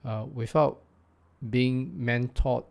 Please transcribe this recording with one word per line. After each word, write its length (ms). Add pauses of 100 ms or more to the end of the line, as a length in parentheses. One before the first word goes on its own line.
uh, 260
without 520 (680)
being 500
mentored 720